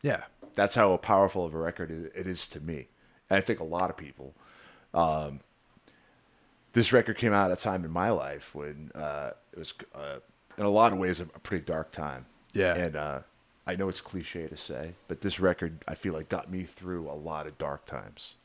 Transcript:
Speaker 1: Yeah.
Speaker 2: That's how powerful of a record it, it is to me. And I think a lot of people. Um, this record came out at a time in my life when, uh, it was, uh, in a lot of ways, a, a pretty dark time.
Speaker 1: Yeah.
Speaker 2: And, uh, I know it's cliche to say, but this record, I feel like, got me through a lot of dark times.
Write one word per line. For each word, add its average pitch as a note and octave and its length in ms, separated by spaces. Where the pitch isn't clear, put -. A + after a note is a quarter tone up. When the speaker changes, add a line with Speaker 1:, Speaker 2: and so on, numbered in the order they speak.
Speaker 1:
Yeah. C#3+ 220
Speaker 2:
That's G2+ 200
how G2+ 220
powerful G2 480
of D#2 80
a D#2+ 40
record E2 340
it, D#2+ 240
it F#2 120
is F2+ 220
to D#2 100
me. D2 280
And G2 80
I G2 40
think G#2+ 180
a E2+ 60
lot F2 240
of - 80
people. C2+ 360
Um, D#2 480
this A#2 180
record A2+ 260
came A2 160
out G2 180
at F2+ 60
a - 40
time F#2 240
in D#2+ 60
my F2+ 180
life D2 440
when, D2 420
uh, D2 360
it F2 60
was, D#2+ 140
uh, C#2+ 260
in G#2 80
a G2+ 40
lot A2 240
of F#2 60
ways, F#2 200
a, F2+ 40
a - 160
pretty E2+ 260
dark D#2 260
time. C#2 340
Speaker 1:
Yeah. F#2 220
Speaker 2:
And, E2+ 200
uh, D2 240
I F#2 80
know F#2+ 140
it's - 120
cliche E2+ 460
to D2+ 100
say, D#2 360
but E2+ 140
this F#2+ 180
record, E2+ 480
I E2 80
feel F#2 180
like, D#2 160
got F2 220
me F#2 120
through F2 460
a C#2+ 60
lot D2+ 320
of D#2 100
dark C#2+ 280
times. - 600